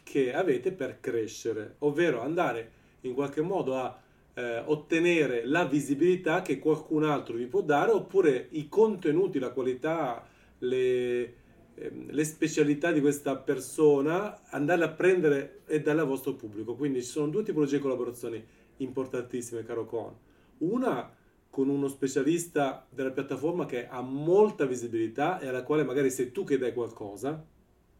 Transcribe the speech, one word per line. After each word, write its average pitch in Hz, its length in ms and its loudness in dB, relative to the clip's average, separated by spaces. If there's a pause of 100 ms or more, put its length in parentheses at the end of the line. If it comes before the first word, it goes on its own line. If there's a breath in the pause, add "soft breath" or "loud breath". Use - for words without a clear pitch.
che 131 320 0
avete 160 380 2
per 127 280 -6
crescere, 113 800 -4
ovvero 147 420 2
andare 139 500 -2 (300 soft breath)
in 127 120 -6
qualche 139 280 -2
modo 151 360 0
a, 117 240 -6 (320 soft breath)
eh, 120 320 -4
ottenere 151 800 2
la 160 200 2
visibilità 160 760 2
che 143 160 -2
qualcun 151 460 0
altro 139 320 0
vi 120 100 -4
può 175 160 0
dare, 156 300 4
oppure 180 600 2
i 151 160 -6
contenuti, 185 680 4
la 123 140 -2
qualità, 131 760 -2 (340 soft breath)
le, 123 640 2 (540 soft breath)
ehm, 123 360 -12
le 147 120 2
specialità 156 680 0
di 151 100 2
questa 143 340 2
persona, 151 1120 2
andarle 160 360 2
a 156 40 0
prendere 156 760 2
e 151 140 0
darle 151 200 2
al 151 60 0
vostro 135 260 -4
pubblico. 110 420 -10
Quindi 135 280 -2
ci - 60 -12
sono 151 180 -4
due 190 160 -2
tipologie 151 320 0
di 135 60 0
collaborazioni 117 640 -4 (340 soft breath)
importantissime, 123 840 -6
caro 113 220 -6
Con. 110 300 -8 (440 soft breath)
Una 190 600 -2 (300 soft breath)
con 135 180 0
uno 139 220 0
specialista 139 1000 0
della 131 220 -4
piattaforma 139 540 -2
che 120 200 -6
ha 127 140 -10
molta 151 680 2
visibilità 120 760 -2
e 135 80 -6
alla 127 140 -4
quale 151 200 2
magari 131 260 2
sei 127 220 -2
tu - 140 -4
che 139 120 2
dai 123 140 0
qualcosa, 117 760 -6 (540)